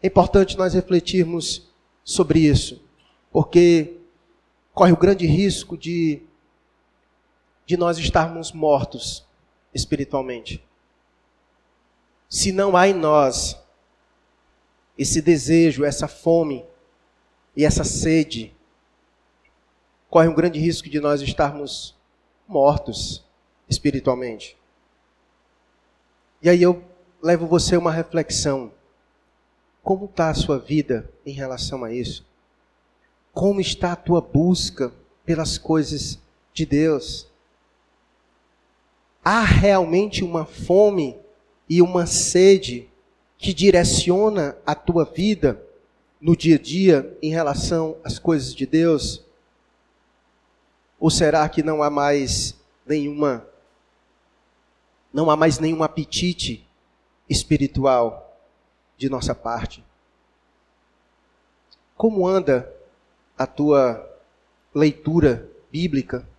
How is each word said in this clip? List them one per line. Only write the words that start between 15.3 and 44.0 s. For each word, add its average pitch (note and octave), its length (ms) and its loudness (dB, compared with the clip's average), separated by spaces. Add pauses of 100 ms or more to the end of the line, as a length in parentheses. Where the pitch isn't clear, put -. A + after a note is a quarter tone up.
essa C#3+ 220 -4
fome D#3 580 -2 (920)
e C#3+ 80 2
essa D3+ 180 0
sede, D3+ 720 -4 (1500)
corre E3 200 4
um D#3+ 60 -2
grande D#3+ 260 0
risco D#3+ 280 -4
de D3 120 -4
nós D3 220 -2
estarmos D3 720 -6 (500)
mortos D3 800 -2 (420)
espiritualmente. B2+ 880 -4 (1900)
E D#3+ 60 4
aí F3+ 140 6
eu F3 200 2 (400)
levo E3+ 240 0
você E3+ 280 2
a F3 40 4
uma E3 140 -2
reflexão. D3+ 800 -4 (1080)
Como F#3+ 260 -4
tá D#3+ 220 -2
a D3 40 -2
sua C#3 240 -2
vida C3+ 520 -4 (140)
em C#3+ 80 -14
relação C3 520 -10
a A2+ 80 -10
isso? A#2+ 340 -10 (1080)
Como G3 280 0
está - 320 -4
a - 40 -6
tua D#3+ 240 0
busca D#3 720 0 (320)
pelas D#3+ 340 -4
coisas D3 600 -4 (340)
de D#3+ 140 -4
Deus? D3 600 -2 (2000)
Há G#3+ 180 2
realmente G3 840 2
uma E3 200 -6
fome F3+ 760 0 (500)
e F3 140 4
uma F3 240 2
sede F3+ 840 2 (480)
que - 180 -6
direciona F3+ 1000 2 (100)